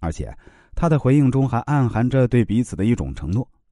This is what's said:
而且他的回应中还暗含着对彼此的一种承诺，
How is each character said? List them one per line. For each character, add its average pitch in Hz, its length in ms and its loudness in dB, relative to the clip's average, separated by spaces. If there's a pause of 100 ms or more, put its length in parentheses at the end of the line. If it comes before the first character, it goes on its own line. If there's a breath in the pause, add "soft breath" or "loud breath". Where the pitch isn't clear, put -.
而 82 120 -6
且 55 220 -12 (400 soft breath)
他 170 140 0
的 156 100 4
回 131 180 2
应 139 140 4
中 135 180 0
还 117 120 -2
暗 135 280 0
含 113 200 0
着 127 200 2
对 120 160 2
彼 110 180 0
此 123 140 -10
的 92 80 -2
一 120 100 2
种 67 200 -4
承 69 160 -10
诺， 110 160 -2 (260)